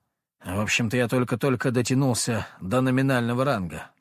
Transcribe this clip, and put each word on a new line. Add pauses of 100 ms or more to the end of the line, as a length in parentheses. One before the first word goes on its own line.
(440)
«В
общем-то,
я
только-только
дотянулся (120)
до
номинального
ранга», —